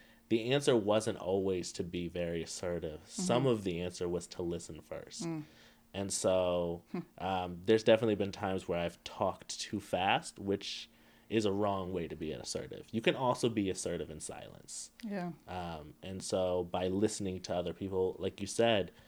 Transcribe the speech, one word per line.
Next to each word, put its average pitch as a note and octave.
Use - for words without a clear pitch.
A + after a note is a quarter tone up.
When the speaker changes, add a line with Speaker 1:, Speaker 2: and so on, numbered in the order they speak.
Speaker 1:
the A2+
answer C#3+
wasn't G#2+
always F#2
to -
be F2
very E2+
assertive. E2
Some C3
Speaker 2:
Mm-hmm. C3+
Speaker 1:
of A2
the F2
answer F2
was F2
to -
listen E2+
first. -
Speaker 2:
Mm. D#3+
Speaker 1:
And G2
so, F2
Speaker 2:
Hmm. F#2
Speaker 1:
um, F2+
there's A2+
definitely A2
been G2
times F#2+
where F2
I've E2+
talked -
too -
fast, G2
which -
is A2
a G2+
wrong G2
way E2+
to D2
be D#2
assertive. -
You A2
can D3+
also B2+
be G#2
assertive E2+
in D#2
silence. -
Speaker 2:
Yeah. F#3
Speaker 1:
Um, D#3
and F#2+
so F2+
by F#2
listening F#2+
to F2+
other F2
people, F#2
like F#2+
you G#2
said, G#2+